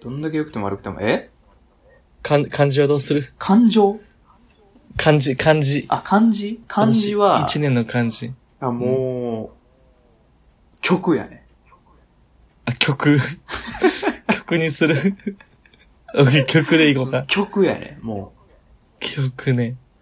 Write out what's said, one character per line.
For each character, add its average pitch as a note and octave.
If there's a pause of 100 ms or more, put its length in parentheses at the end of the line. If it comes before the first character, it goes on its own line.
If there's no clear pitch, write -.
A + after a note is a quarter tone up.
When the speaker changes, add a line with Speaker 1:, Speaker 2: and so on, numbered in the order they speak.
Speaker 1:
ど A#2+
ん C3+
だ D#3
け D#3
良 D3+
く D3+
て B2
も G2+
悪 G2
く -
て G#2
も、 -
え？ A2+ (920)
Speaker 2:
か D3
ん-、 D3
漢 C#3+
字 C3+
は C#3+
ど D3
う C#3
す C#3+
る？ C#3+
Speaker 1:
感 A3+
情？ G#3 (960)
Speaker 2:
漢 D3+
字、 C3+
漢 D#3
字。 C#3
Speaker 1:
あ、 -
漢 G#3+
字？ G#3
漢 A3
字 G#3
は、 G3+
Speaker 2:
今 -
年 D3+
一 D3+
年 C#3+
の A#2+
漢 A#2+
字。 - (280)
Speaker 1:
あ、 C3
も B2 (1200)
う、 -
曲 F3+
や G2+
ね。 - (1160)
Speaker 2:
あ、 A#2
曲。 D3 (560)
<laughs> -
曲 -
に D#3+
す D#3+
る？ D#3+ (1000)
オ -
ッ C3+
ケ D3
ー、 -
曲 D#3+
で D3+
い C#3
こ C3
う C3
か。 C3
Speaker 1:
曲 G3
や B2
ね、 -
も G#2
う。 - (560)
Speaker 2:
曲 C3
ね。 A#2+ (260)